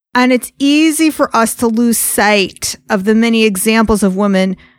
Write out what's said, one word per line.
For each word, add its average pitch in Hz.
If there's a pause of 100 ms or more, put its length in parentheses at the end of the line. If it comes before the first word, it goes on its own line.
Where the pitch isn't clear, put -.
(140)
And 254
it's 247
easy 302
for -
us 226
to 240
lose 233
sight - (140)
of 208
the 220
many 226
examples 220
of 185
women 190 (220)